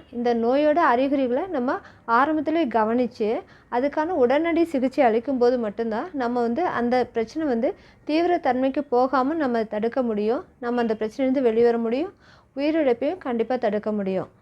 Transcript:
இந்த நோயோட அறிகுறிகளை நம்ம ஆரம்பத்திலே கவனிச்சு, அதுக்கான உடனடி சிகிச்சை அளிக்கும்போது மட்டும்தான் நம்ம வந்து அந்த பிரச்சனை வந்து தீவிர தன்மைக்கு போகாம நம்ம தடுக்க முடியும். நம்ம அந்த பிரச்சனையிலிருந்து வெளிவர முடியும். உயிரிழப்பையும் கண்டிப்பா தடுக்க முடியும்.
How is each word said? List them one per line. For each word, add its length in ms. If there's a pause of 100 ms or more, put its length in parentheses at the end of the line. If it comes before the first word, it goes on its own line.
(120)
இந்த 240
நோயோட 400
அறிகுறிகளை 720
நம்ம 320 (280)
ஆரம்பத்திலே 600
கவனிச்சு, 720 (300)
அதுக்கான 340
உடனடி 600
சிகிச்சை 400
அளிக்கும்போது 520
மட்டும்தான் 560
நம்ம 280
வந்து 240
அந்த 460
பிரச்சனை 360
வந்து 280 (280)
தீவிர 340
தன்மைக்கு 460
போகாம 500
நம்ம 300
தடுக்க 380
முடியும். 440 (120)
நம்ம 240
அந்த 180
பிரச்சனையிலிருந்து 420
வெளிவர 360
முடியும். 360 (420)
உயிரிழப்பையும் 640
கண்டிப்பா 380
தடுக்க 360
முடியும். 360 (140)